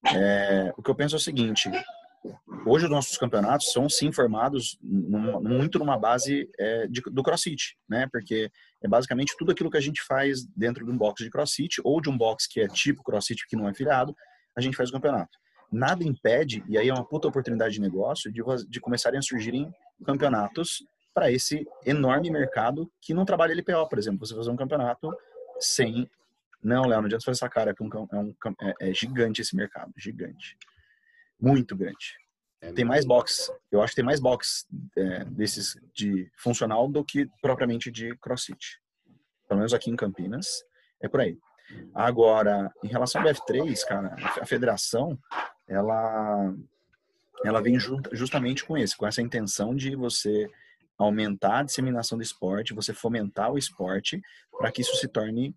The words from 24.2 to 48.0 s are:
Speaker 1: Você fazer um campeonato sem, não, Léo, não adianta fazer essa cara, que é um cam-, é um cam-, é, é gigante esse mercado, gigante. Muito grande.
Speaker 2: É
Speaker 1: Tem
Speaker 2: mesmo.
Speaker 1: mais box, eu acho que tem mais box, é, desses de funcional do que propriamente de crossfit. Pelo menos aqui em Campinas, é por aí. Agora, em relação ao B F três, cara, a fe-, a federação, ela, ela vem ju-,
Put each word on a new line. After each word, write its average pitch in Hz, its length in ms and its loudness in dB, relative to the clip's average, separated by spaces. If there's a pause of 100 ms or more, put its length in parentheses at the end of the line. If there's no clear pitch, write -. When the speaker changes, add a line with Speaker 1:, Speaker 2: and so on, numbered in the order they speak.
Speaker 1:
Você 110 100 -10
fazer 117 140 -4
um 120 80 -2
campeonato 135 520 -2 (500)
sem, 117 500 0 (520)
não, 123 220 2
Léo, 117 160 4
não 107 60 0
adianta 110 180 -2
fazer 127 140 -2
essa 123 120 -4
cara, 107 240 0
que - 80 -8
é 110 40 -6
um 107 40 -6
cam-, 107 220 -8
é 101 60 -4
um 104 160 -4
cam-, 104 280 -8
é, 95 280 -4
é 95 40 -2
gigante 117 480 0
esse - 140 -4
mercado, - 420 -6
gigante. - 600 -12 (840)
Muito 127 340 4
grande. - 440 -6 (420)
Speaker 2:
É 80 80 -14
Speaker 1:
Tem 87 160 -2
Speaker 2:
mesmo. 117 60 2
Speaker 1:
mais 139 160 4
box, - 440 4 (220)
eu 101 100 6
acho 113 100 2
que - 40 -6
tem 127 100 2
mais 147 140 2
box, - 480 0 (300)
é, 95 280 -2
desses - 540 -4 (140)
de 98 440 -2
funcional 117 520 0
do 147 140 0
que 143 260 -2 (120)
propriamente 123 480 0
de 113 280 -10
crossfit. - 640 -8 (640)
Pelo 101 120 2
menos 113 140 2
aqui 117 160 0
em 117 60 -2
Campinas, 104 680 -6 (360)
é - 60 -6
por 139 140 2
aí. 120 160 0 (560)
Agora, 110 760 4 (140)
em 104 40 -6
relação 123 340 0
ao 160 40 4
B 156 60 6
F 139 140 -2
três, 135 400 0
cara, 98 360 -4
a - 120 -4
fe-, - 80 -4
a - 40 -6
federação, 120 720 0 (480)
ela, 107 880 0 (920)
ela 110 160 4
vem 123 180 4
ju-, 131 220 -4 (100)